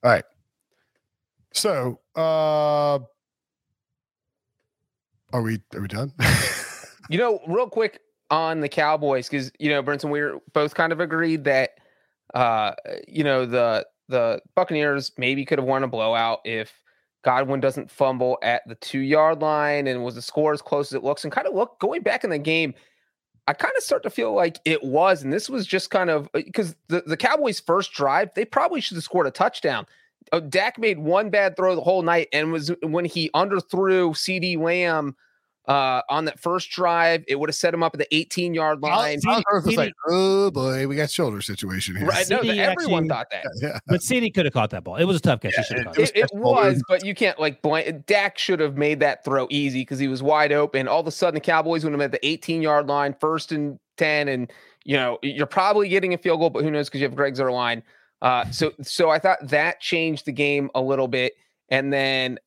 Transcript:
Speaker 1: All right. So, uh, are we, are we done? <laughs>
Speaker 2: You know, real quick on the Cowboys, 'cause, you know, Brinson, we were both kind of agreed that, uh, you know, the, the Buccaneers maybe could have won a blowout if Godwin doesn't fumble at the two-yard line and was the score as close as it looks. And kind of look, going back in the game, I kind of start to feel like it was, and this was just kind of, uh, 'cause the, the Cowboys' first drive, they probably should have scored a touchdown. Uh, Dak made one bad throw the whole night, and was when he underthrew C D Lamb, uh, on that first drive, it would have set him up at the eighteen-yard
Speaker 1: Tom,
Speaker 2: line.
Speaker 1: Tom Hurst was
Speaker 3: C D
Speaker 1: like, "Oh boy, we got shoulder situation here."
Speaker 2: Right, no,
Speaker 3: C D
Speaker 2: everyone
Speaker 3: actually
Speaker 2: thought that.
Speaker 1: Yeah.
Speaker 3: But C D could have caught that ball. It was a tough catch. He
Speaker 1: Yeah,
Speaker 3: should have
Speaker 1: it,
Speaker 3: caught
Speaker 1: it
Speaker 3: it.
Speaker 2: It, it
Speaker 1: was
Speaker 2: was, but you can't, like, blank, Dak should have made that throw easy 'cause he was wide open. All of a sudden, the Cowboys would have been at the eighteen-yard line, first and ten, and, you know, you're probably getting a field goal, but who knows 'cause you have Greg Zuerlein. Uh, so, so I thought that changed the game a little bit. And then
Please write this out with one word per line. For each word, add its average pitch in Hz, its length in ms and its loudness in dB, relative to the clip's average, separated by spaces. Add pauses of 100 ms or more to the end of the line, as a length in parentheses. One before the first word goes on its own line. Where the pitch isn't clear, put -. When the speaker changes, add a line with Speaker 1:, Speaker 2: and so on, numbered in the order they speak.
Speaker 1:
All 120 80 6
right. 98 120 2 (1300)
So, 131 480 -2 (160)
uh, 151 840 2 (2250)
are 123 80 0
we, 113 180 -2 (140)
are - 80 -8
we 98 60 -6
done? 120 320 -6
<laughs> 123 40 0 (880)
Speaker 2:
You 160 60 -2
know, 226 300 0
real 220 200 0
quick 220 340 -4 (280)
on 160 300 2
the 147 100 -2
Cowboys, 147 580 2
'cause, 135 300 -4
you 147 140 0
know, 143 100 2
Brinson, 143 300 -2
we 147 100 0
were 147 160 -4 (160)
both 151 220 0
kind 165 180 2
of 156 60 -6
agreed 160 460 0
that, 135 260 2 (640)
uh, 113 380 2 (340)
you 156 160 -2
know, 131 240 2
the, 117 360 2 (260)
the 120 300 0 (140)
Buccaneers 147 640 0
maybe 131 260 -2
could 143 140 0
have 131 100 -2
won 135 160 0
a 135 40 -2
blowout 113 580 0
if 110 260 -6 (520)
Godwin 131 380 0
doesn't 135 280 -2
fumble 127 540 0
at 120 240 2
the 113 80 -14
two-yard 151 680 2
line 147 460 0
and 123 160 -4
was 123 100 -6
the 117 80 -12
score 151 320 0
as 151 80 -6
close 143 300 -4
as - 60 -14
it - 60 -6
looks. - 200 -4
And 147 100 -8
kind - 140 0
of - 80 -4
look, 240 240 -2
going 269 240 -2
back - 200 0
in 220 60 -4
the 160 80 -2
game, 156 380 0 (720)
I 143 60 0
kind - 220 0
of 508 60 0
start - 220 -2
to - 80 -4
feel 226 240 -2
like 170 280 2
it 160 200 0
was, 151 400 2
and 135 100 -2
this 214 160 -4
was 247 160 -4
just - 240 -4
kind 185 220 0
of, 151 240 -2
uh, 160 60 0 (120)
'cause 180 220 -4 (140)
the, 170 180 0
the 156 100 -2
Cowboys' 254 420 0
first 180 340 0
drive, 143 420 0
they 156 100 -2
probably 320 360 0
should - 160 -6
have 165 60 -8
scored 180 220 2
a 131 60 -2
touchdown. 156 560 0 (440)
Uh, 170 100 2
Dak 185 360 -2
made 214 220 0
one 180 320 0
bad 196 260 2
throw 185 160 2
the 160 80 -2
whole 185 220 2
night, 170 300 2
and 156 180 0
was 160 200 -4 (120)
when 160 220 -2
he 165 260 -4
underthrew 185 840 0
C 185 240 -4
D 175 180 -2
Lamb, 160 580 0 (520)
uh, 131 420 2
on 156 160 0
that - 140 -8
first 175 320 -4
drive, 170 560 2
it 139 120 0
would 151 80 -4
have 151 80 -4
set 170 200 2
him 170 80 0
up 165 100 0
at 135 60 -12
the 147 160 -2
eighteen-yard 160 680 -2
Speaker 1:
Tom, 151 100 -2
Speaker 2:
line. 214 300 0
Speaker 1:
Tom 220 240 2
Hurst 202 220 0
was 226 80 2
Speaker 3:
C 202 60 2
D 139 40 2
Speaker 1:
like, 101 80 -8 (140)
"Oh 196 420 2
boy, 135 380 -2
we 139 80 -4
got 147 160 -2
shoulder 113 300 -2
situation 95 540 -6
here." 104 120 -2
Speaker 2:
Right, 185 200 0
no, 233 140 0
Speaker 3:
C 226 120 0
D 208 60 -2
Speaker 2:
everyone 185 440 0
Speaker 3:
actually 160 60 -2
Speaker 2:
thought 120 220 -4
that. 95 140 -8 (160)
Speaker 1:
Yeah. 147 160 -6 (100)
Speaker 3:
But 180 140 2
C 254 180 0
D 226 120 0
could 180 140 0
have 139 80 -2
caught 110 180 0
that 92 120 -8
ball. 90 120 -10
It 147 100 2
was 185 120 2
a - 20 0
tough 123 220 2
catch. - 140 -4
He - 60 2
Speaker 1:
Yeah, - 40 -2
Speaker 3:
should - 120 -6
have 123 80 -4
Speaker 1:
it, - 40 -10
Speaker 3:
caught - 100 -6
Speaker 1:
it - 100 4
Speaker 3:
it. - 60 -4
Speaker 2:
It, 311 80 4
it - 100 0
Speaker 1:
was 247 400 4
Speaker 2:
was, 120 140 0
but 185 180 0
you 202 80 -4
can't, 190 260 0
like, 151 220 -2
blank, 156 460 -2
Dak 202 320 2
should 180 200 0
have 143 180 0
made 147 240 0
that 143 220 0
throw 135 280 0
easy 139 340 -2
'cause 131 140 -8
he 139 80 0
was 131 160 -4
wide 151 280 4
open. 147 360 2
All 151 140 2
of 156 60 -4
a 160 40 -6
sudden, 170 240 0
the 151 60 -2
Cowboys 160 420 0
would 156 100 -2
have 143 60 -2
been 143 60 2
at 135 140 -4
the 135 80 -2
eighteen-yard 156 600 0
line, 143 320 0
first 156 320 -2
and 147 260 -4 (180)
ten, 151 320 0
and, 123 240 -4 (340)
you 135 120 0
know, 123 240 0
you're 143 240 -4
probably 202 420 4
getting 185 280 2
a - 20 -6
field 165 220 2
goal, 165 100 4
but - 140 -2
who 156 80 0
knows 147 180 -2
'cause 139 100 -8
you 139 80 0
have 123 80 -4
Greg 139 200 0
Zuerlein. 123 480 -2 (400)
Uh, 123 260 2
so, 147 320 -2
so 160 300 2
I 156 80 2
thought 190 180 4 (100)
that 147 340 0
changed 160 440 -2
the 151 80 -8
game 143 400 0
a 131 80 0
little 131 260 0
bit. 127 260 -2 (360)
And 135 240 0
then 135 540 0